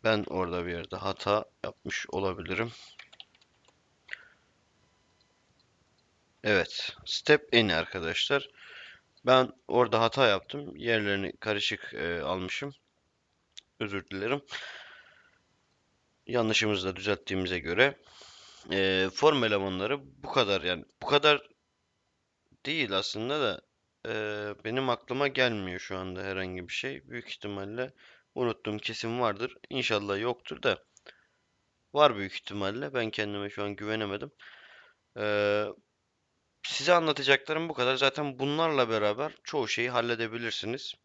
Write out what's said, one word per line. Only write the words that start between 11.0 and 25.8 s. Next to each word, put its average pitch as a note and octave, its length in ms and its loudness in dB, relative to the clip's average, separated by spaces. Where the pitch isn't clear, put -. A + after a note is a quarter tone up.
karışık, - 560 -4
e, E2+ 280 -4
almışım. F#2 520 -4
Özür G2 300 -6
dilerim. A2 320 -2
Yanlışımızı G#2+ 600 2
da F#2+ 80 -2
düzelttiğimize F#2+ 640 -2
göre, G#2+ 380 2
e, F#2+ 420 4
form C#3+ 300 6
elemanları G#2 800 -2
bu - 80 -10
kadar, G2+ 300 2
yani F2 240 -2
bu - 60 -8
kadar C#3+ 400 4
değil C3+ 320 0
aslında A#2 440 -2
da, G#2 200 0
e, A2+ 60 -4
benim B2+ 240 0
aklıma B2 380 -2
gelmiyor A2 520 0
şu F#2+ 180 -8